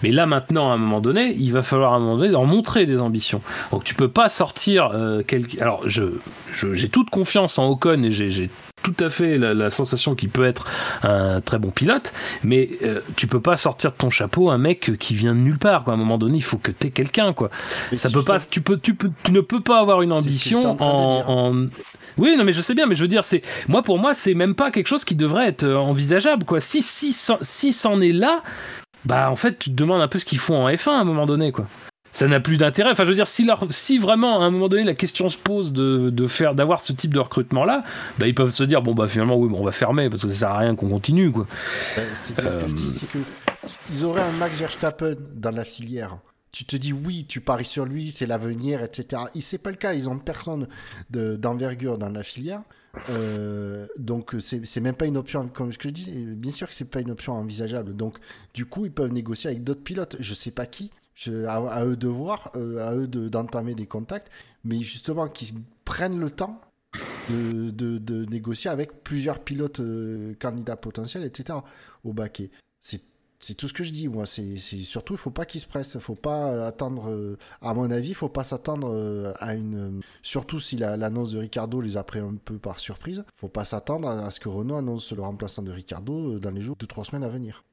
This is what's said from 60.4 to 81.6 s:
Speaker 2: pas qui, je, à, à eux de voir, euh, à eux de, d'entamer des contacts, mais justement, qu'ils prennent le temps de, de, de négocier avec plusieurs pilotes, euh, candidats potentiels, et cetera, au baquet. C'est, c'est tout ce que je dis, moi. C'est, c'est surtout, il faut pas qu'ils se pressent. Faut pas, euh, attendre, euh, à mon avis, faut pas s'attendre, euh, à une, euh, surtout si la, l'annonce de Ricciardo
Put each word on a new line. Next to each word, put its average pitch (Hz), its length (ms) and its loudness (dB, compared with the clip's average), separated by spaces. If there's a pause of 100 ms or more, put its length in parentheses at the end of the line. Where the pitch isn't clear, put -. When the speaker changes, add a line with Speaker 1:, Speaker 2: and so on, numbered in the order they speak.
Speaker 2:
pas 123 140 -8
qui, 202 260 -14 (220)
je, 113 300 -8
à, 110 120 -4
à 120 280 -4
eux 123 140 -2
de 120 100 -4
voir, 127 480 -8
euh, 117 320 -8
à 117 80 -4
eux 131 120 -4
de, 120 200 -6
d'entamer 117 480 -6
des 110 100 -8
contacts, 123 460 -12 (320)
mais 113 160 -4
justement, 151 480 -6
qu'ils 113 280 -14 (280)
prennent 180 380 -4
le 151 80 -4
temps 202 320 -10 (680)
de, 117 400 -4
de, 117 280 -6
de 113 340 -8
négocier 117 380 -8
avec 151 340 -8
plusieurs 143 360 -6
pilotes, 143 420 -8
euh, 110 580 -8
candidats 117 380 -8
potentiels, 120 480 -12
et 123 100 -10
cetera, 143 300 -12 (400)
au 113 80 -10
baquet. 104 360 -10 (300)
C'est, - 220 -14 (380)
c'est - 140 -12
tout - 140 -12
ce 135 60 -12
que 180 120 -10
je 160 60 -10
dis, 151 180 -8
moi. 110 160 -8
C'est, 98 320 -10
c'est 95 240 -12
surtout, 110 320 -10
il 196 40 -10
faut - 120 -10
pas 170 160 -10
qu'ils 160 160 -14
se - 60 -16
pressent. 139 320 -10
Faut 113 160 -12
pas, 147 340 -6
euh, 117 180 -4
attendre, 113 420 -8
euh, 104 280 -8 (240)
à 117 120 -6
mon 120 180 -2
avis, 123 220 -4
faut 160 140 -8
pas 135 160 -6
s'attendre, 139 480 -8
euh, 104 480 -6
à 110 140 -8
une, 107 220 -8 (240)
euh, - 20 -12 (200)
surtout 139 380 -8
si - 160 -8
la, 107 220 -4
l'annonce 110 340 -6
de 110 80 -8
Ricciardo 113 400 -8